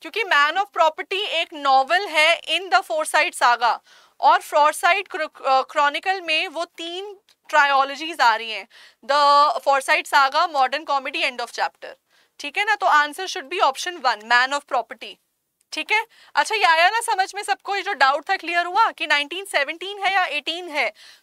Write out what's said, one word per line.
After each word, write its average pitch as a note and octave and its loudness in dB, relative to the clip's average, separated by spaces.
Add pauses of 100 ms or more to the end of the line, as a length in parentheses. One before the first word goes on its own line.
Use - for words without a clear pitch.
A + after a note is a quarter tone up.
क्योंकि D#4+ -6
Man D4+ 2
of G4 -2
property F#4 -2
एक E4 -4
नॉवेल C#4+ 2
है D#4+ 2
in E4+ -6
the F#4 4
Forsyte D#4+ -2
saga A#3+ 2 (420)
और E4+ 4
Forsyte F4 2
cro-, D4+ -8
अ, C4 4
chronicle D4+ -2
में E4 -2
वो D#4+ -6
तीन F4+ -12 (280)
ट्रायोलॉजीज C#4+ 0
आ A3+ 4
रही A3+ -8
हैं, G#3 -10 (380)
the C#4+ 4
Forsyte D4+ 0
saga, D4 4
modern C#4 0
comedy, C#4 -2
end B3 -12
of A#3 -8
chapter, - -8 (460)
ठीक D4 -8
है G#4 -2
ना। G#4+ 0
तो G4+ -4
answer D4 2
should E4+ -10
be F4 2
option F4 -10
one, A3 0
man B3+ 2
of - -20
property, A#3 -6 (580)
ठीक D#4 -6
है। A4+ 0 (280)
अच्छा D4 0
ये G4+ 2
आया E4+ 6
ना A4+ -2
समझ G4 -4
में G4+ -8
सबको, G4+ -4
ये F#4+ -4
जो G4 -6
डाउट C#4 2
था F#4+ 2
क्लियर F4 -2
हुआ G4 2
कि D#4+ -8
नाइनटीन D4+ -2
सेवनटीन F4+ -4
है F#4+ 0
या F#4 2
एटीन E4 -8
है। C#4 -4 (300)